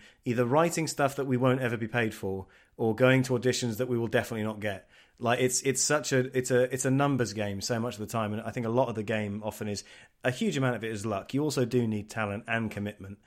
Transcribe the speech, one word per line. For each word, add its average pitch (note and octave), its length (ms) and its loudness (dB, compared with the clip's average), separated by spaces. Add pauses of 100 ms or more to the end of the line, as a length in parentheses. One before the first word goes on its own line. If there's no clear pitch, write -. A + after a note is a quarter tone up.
(260)
either A#2+ 180 4
writing D#3+ 440 2
stuff C#3 280 0
that C#3 80 -2
we C3 140 2
won't C3 240 4
ever A#2+ 160 0
be A2 100 -4
paid A2+ 260 0
for F#2+ 320 -6 (300)
or A2+ 180 2
going B2+ 300 6
to C3 80 -2
auditions A#2+ 460 0
that B2+ 100 -2
we A#2+ 100 0
will A#2 100 -2
definitely G#2+ 360 -2
not G#2+ 160 -4
get. G2 280 -6 (300)
Like, A#2 220 2
it's, B2+ 220 2
it's B2+ 200 0
such D3 300 0
a, C3 240 2
it's B2+ 140 0
a, B2+ 120 6 (120)
it's B2+ 100 -2
a C3+ 60 2
numbers C3+ 440 2
game G2+ 260 -4
so A#2 180 -2
much A#2 160 -4
of G#2 60 -10
the G#2 60 -6
time, G#2+ 260 -2
and G#2+ 100 -4
I A2 80 -6
think A#2 160 -4
a A2+ 40 -2
lot A#2+ 180 2
of A2+ 80 -4
the A2 80 -4
game G#2+ 400 -2
often G#2+ 240 -6
is, G2+ 160 -4 (400)
a B2+ 60 2
huge D3 260 -2
amount C3 200 2
of G2+ 60 -8
it A2+ 80 -6
is G#2+ 160 -6
luck. G2 280 -4
You C#3 100 2
also C#3 200 2
do A#2+ 220 2
need G#2+ 240 -4
talent G#2+ 380 -4
and A2+ 200 -2
commitment G2+ 580 -8